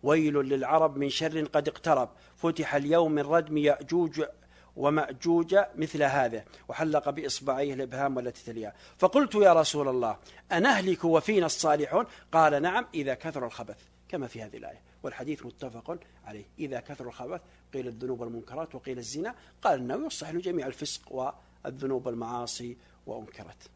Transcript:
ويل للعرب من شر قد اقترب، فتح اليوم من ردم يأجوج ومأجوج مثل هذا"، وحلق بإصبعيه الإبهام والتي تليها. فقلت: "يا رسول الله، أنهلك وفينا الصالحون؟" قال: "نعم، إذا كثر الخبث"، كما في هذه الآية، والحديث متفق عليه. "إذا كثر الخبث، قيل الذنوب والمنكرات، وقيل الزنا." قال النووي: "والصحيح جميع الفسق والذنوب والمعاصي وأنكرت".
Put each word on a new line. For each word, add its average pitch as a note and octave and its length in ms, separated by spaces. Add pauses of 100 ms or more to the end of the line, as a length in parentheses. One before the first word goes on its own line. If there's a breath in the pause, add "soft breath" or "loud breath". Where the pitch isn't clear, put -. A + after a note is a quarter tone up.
ويل D3+ 320
للعرب C#3 600
من C#3 140
شر D#3+ 340
قد D3 240
اقترب، C#3+ 420 (260 soft breath)
فتح D#3+ 380
اليوم D#3 380
من D3 100
ردم D3+ 360
يأجوج D3 640 (540 soft breath)
ومأجوج D#3 800 (200)
مثل D#3 260
هذا"، C3 420 (240 loud breath)
وحلق D3+ 420
بإصبعيه C#3 640
الإبهام C3 420
والتي B2 280
تليها. A2 300 (240 loud breath)
فقلت: A3 360
"يا G3+ 180
رسول D3 360
الله، A#2+ 300 (340 loud breath)
أنهلك F#3 520
وفينا E3+ 420
الصالحون؟" D#3 600 (260 loud breath)
قال: D3+ 300
"نعم، F#3+ 320
إذا C#3 200
كثر C#3+ 320
الخبث"، A2 320 (300)
كما C#3+ 180
في A#2 160
هذه G#2+ 140
الآية، - 240 (220 soft breath)
والحديث C3+ 440
متفق A#2 520 (260 soft breath)
عليه. G#2 200 (140)
"إذا C3+ 220
كثر C3+ 280
الخبث، E3 320 (340 soft breath)
قيل B2+ 140
الذنوب A#2+ 320
والمنكرات، A#2 540
وقيل B2+ 240
الزنا." C#3+ 360 (280 soft breath)
قال D#3+ 160
النووي: B2+ 260
"والصحيح D#3+ 320
جميع F3 300
الفسق - 460
والذنوب C3 960
والمعاصي A#2+ 680 (300 soft breath)
وأنكرت". A2 680